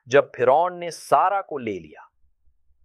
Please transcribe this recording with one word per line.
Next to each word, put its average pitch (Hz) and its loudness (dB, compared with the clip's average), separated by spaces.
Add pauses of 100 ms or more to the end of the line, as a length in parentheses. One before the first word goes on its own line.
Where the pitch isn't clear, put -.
जब 135 2
फिरौन 156 2
ने 175 -10
सारा 185 0
को 156 -12
ले 107 -8
लिया, 78 -20 (760)